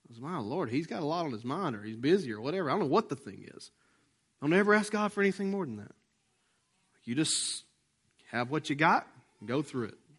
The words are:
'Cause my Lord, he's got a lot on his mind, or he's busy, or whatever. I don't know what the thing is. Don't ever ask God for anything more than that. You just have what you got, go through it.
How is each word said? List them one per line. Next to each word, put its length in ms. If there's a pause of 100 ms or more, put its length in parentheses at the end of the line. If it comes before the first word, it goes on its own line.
'Cause 120
my 200
Lord, 300
he's 180
got 160
a 20
lot 200
on 60
his 120
mind, 320
or 80
he's 140
busy, 340
or 100
whatever. 280
I 40
don't 80
know 60
what 220
the 60
thing 400
is. 160 (720)
Don't 120
ever 200
ask 180
God 200
for 100
anything 300
more 140
than 120
that. 180 (1080)
You 120
just 480 (680)
have 180
what 200
you 60
got, 320 (380)
go 160
through 240
it. 120 (220)